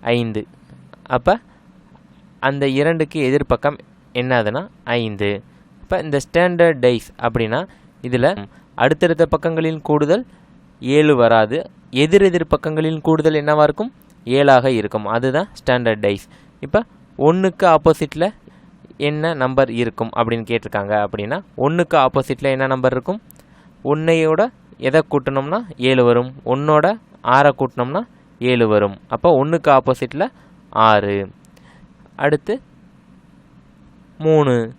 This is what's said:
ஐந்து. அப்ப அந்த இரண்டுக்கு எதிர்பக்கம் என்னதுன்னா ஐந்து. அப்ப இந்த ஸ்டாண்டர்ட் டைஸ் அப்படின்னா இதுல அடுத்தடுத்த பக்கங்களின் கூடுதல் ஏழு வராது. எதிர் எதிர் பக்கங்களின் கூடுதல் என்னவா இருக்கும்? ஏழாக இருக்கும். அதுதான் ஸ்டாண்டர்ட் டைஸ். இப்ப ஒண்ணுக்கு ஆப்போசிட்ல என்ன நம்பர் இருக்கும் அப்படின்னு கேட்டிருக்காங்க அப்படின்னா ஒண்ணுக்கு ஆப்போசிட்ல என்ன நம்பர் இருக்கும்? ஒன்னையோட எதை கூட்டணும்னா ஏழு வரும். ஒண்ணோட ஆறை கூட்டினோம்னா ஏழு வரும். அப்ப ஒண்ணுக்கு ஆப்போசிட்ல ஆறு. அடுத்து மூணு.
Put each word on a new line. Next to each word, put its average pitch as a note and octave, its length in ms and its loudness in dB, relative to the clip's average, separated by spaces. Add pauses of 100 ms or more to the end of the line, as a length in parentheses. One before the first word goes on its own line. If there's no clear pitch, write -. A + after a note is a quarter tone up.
ஐந்து. A#2 440 -4 (580)
அப்ப C3+ 340 0 (1000)
அந்த C#3 280 -2
இரண்டுக்கு D3+ 600 -2
எதிர்பக்கம் C#3+ 500 -2 (360)
என்னதுன்னா B2 540 -2 (160)
ஐந்து. G#2 580 -4 (400)
அப்ப F#3 200 -4
இந்த C#3+ 240 -4
ஸ்டாண்டர்ட் E3+ 600 0
டைஸ் B2 320 0
அப்படின்னா A#2 500 -4 (340)
இதுல B2 440 -2 (300)
அடுத்தடுத்த D#3 500 2
பக்கங்களின் D#3+ 560 -4
கூடுதல் D3+ 440 0 (560)
ஏழு D3 340 2
வராது. A#2 560 2 (200)
எதிர் D#3 300 4
எதிர் F3 340 0
பக்கங்களின் D#3 460 -4
கூடுதல் D#3 320 2
என்னவா D3+ 300 2
இருக்கும்? G#3 280 -2 (340)
ஏழாக C3 460 4
இருக்கும். G#2+ 340 -4
அதுதான் B2+ 420 -2 (120)
ஸ்டாண்டர்ட் A#2 460 -2
டைஸ். G2+ 200 -2 (340)
இப்ப G3 240 -2 (340)
ஒண்ணுக்கு F3+ 480 0 (100)
ஆப்போசிட்ல D#3 500 -2 (720)
என்ன D3+ 360 -4
நம்பர் C3 360 0
இருக்கும் A#2 460 -4
அப்படின்னு A#2 340 -2
கேட்டிருக்காங்க G#2 440 -4 (100)
அப்படின்னா G#2 340 -6 (200)
ஒண்ணுக்கு E3 460 0
ஆப்போசிட்ல C3+ 520 -2
என்ன C3 120 -2
நம்பர் C3 240 0
இருக்கும்? C3 300 -6 (600)
ஒன்னையோட D#3 580 0 (360)
எதை C3 320 0
கூட்டணும்னா C#3 500 -4 (180)
ஏழு B2+ 260 2
வரும். A#2+ 280 2 (140)
ஒண்ணோட D3 400 2 (360)
ஆறை C#3 360 4
கூட்டினோம்னா C3 440 -4 (380)
ஏழு A#2+ 280 2
வரும். G#2 300 0 (100)
அப்ப C#3 380 2
ஒண்ணுக்கு D#3+ 320 -2
ஆப்போசிட்ல C3+ 500 -2 (420)
ஆறு. G2+ 600 2 (840)
அடுத்து D3+ 460 -2 (1600)
மூணு. C#3 600 2